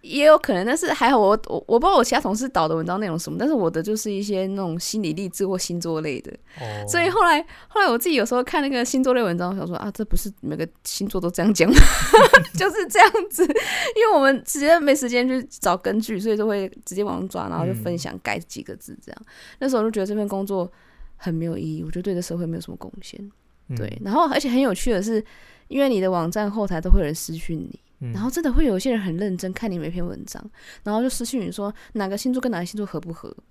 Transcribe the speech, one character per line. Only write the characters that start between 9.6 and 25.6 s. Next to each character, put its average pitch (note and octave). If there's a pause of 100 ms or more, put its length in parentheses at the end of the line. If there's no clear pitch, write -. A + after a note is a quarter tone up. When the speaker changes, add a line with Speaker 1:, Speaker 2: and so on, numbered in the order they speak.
Speaker 1:
说， F3
啊， -
这 G#3+
不 -
是 - (100)
每 D3+
个 D#3+ (160)
星 -
座 F#3+
都 E3+
这 F3+
样 G#3
讲 F#3+
吗？ - (420)
<laughs> -
就 F#4+
是 F#4
这 -
样 G4+ (200)
子， E4+
因 A4+
为 G#4+
我 D#4
们 C4+
直 -
接 D#4+
没 C#4+
时 C4
间 B3
去 B3+
找 F#3
根 G3
据， A3
所 A3
以 G#3
就 G#3+
会 G3+ (140)
直 -
接 G3+
网 F#3
上 F#3
抓， F#3
然 E3
后 D3
就 B2
分 C#3
享， -
Speaker 2:
嗯。 F#2
Speaker 1:
改 G#2
几 -
个 -
字 -
这 -
样。 - (360)
那 C4
时 C4
候 A3
就 A3
觉 A3
得 F#3+
这 G#3
份 G#3
工 G3
作 F#3 (440)
很 F3
没 D#3+
有 E3
意 D#3
义， E3
我 D#3
觉 -
得 F#3
对 G3
这 F3
社 E3+
会 F3
没 E3
有 F3
什 -
么 F3+
贡 -
献。 - (500)
Speaker 2:
嗯。 B2+
Speaker 1:
对， G#2
然 G3
后 D#4
而 -
且 C#4+
很 B3
有 B3+
趣 A#3
的 F#3+
是， G#3+ (420)